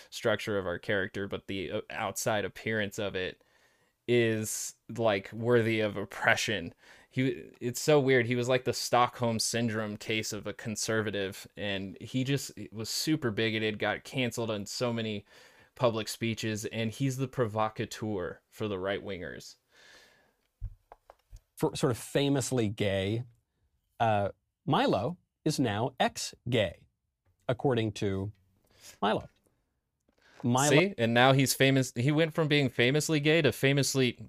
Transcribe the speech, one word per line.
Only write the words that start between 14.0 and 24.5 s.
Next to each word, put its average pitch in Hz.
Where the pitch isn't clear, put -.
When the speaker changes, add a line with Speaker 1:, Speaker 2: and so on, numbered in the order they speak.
Speaker 1:
canceled 120
on 101
so 120
many 110
public 110
speeches, 110
and 113
he's 131
the 135
provocateur 107
for 110
the 98
right-wingers. 90
Speaker 2:
For -
sort 139
of 113
famously 135
gay, 101
uh, 107